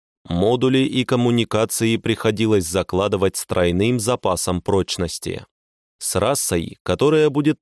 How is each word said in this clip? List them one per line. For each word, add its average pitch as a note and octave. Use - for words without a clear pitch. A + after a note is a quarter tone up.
Модули B2
и B2+
коммуникации A#2
приходилось A2
закладывать F#2+
с -
тройным F#2
запасом F#2+
прочности. F2+
С -
расой, G2
которая D3+
будет D3